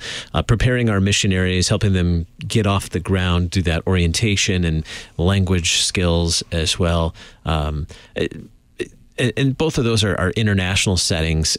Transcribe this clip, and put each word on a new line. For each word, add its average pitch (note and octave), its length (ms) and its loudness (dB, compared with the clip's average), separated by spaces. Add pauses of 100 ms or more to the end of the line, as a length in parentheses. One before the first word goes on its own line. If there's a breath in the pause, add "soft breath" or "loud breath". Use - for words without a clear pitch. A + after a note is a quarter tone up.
(340 loud breath)
uh, - 100 0
preparing B2 460 2
our G2+ 100 2
missionaries, F#2 680 2
helping G2+ 240 2
them F2 340 2 (180)
get G#2 220 0
off G2 220 0
the - 100 -4
ground, F2+ 500 0
do F#2 140 0
that E2 240 -2
orientation F#2 760 2
and D#2+ 220 0 (320 loud breath)
language F2+ 640 2
skills E2+ 720 0
as E2 260 -2
well. E2+ 380 0 (300 loud breath)
Um, D2+ 420 -2 (280 loud breath)
it, - 260 -4 (760)
and, B2 200 0
and C3 200 0
both D#3+ 200 0
of C#3 60 0
those A2+ 200 2
are, G2 160 0
are F#2 120 0
international G2 640 0
settings. D#2+ 600 0